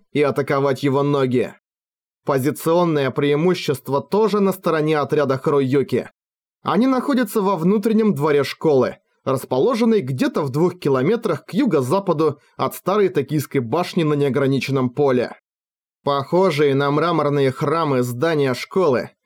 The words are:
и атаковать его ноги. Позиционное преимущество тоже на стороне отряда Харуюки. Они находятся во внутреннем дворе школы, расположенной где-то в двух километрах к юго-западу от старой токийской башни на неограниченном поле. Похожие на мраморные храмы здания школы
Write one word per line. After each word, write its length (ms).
и 100
атаковать 600
его 200
ноги. 520
Позиционное 840
преимущество 880
тоже 400
на 120
стороне 460
отряда 400
Харуюки. 720
Они 240
находятся 540
во 160
внутреннем 580
дворе 300
школы, 540
расположенной 760
где-то 400
в 80
двух 280
километрах 680
к 80
юго-западу 880
от 180
старой 340
токийской 540
башни 400
на 120
неограниченном 760
поле. 460
Похожие 720
на 160
мраморные 600
храмы 500
здания 520
школы 560